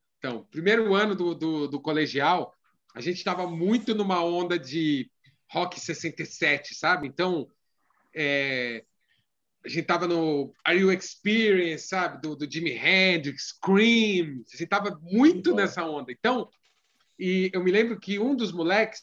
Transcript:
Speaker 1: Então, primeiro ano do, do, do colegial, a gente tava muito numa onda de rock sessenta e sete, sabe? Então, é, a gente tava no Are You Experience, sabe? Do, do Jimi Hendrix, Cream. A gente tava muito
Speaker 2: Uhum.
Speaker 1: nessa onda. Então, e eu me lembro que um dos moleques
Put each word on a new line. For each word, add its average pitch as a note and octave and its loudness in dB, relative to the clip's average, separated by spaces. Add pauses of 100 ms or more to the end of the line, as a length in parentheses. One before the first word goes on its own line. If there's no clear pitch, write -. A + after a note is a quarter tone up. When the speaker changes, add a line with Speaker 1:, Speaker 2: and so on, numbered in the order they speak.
(200)
Speaker 1:
Então, B2 -8
primeiro G3+ 2
ano G3+ 2
do, F3 -2
do, D#3 -2
do C#3 -6
colegial, D3+ 0 (400)
a - -14
gente F3+ -6
tava F3+ -4
muito G3+ 0
numa F#3+ 0
onda F3 0
de C#3+ -2 (420)
rock F3 -4
sessenta - -8
e - -8
sete, D3 -4
sabe? D#3 0
Então, E3+ -2 (680)
é, C3+ -2 (840)
a - -12
gente D#3 -4
tava F3 0
no D#3+ 0 (100)
Are E3+ 4
You F#3+ 6
Experience, F#3+ 0
sabe? F3 -4
Do, D#3 -8
do C#3 -8
Jimi D#3+ -4
Hendrix, D#3 0
Cream. F#3+ 2 (100)
A - -20
gente E3 -8
tava G3 -2
muito A3+ 4
Speaker 2:
Uhum. A#3+ 2
Speaker 1:
nessa F#3+ 0
onda. D3 -8
Então, A#3 0 (680)
e F#3 0
eu F3+ -2
me F#3 4
lembro A3+ 2
que G3+ -6
um C4 0
dos A3+ -2
moleques F3+ 0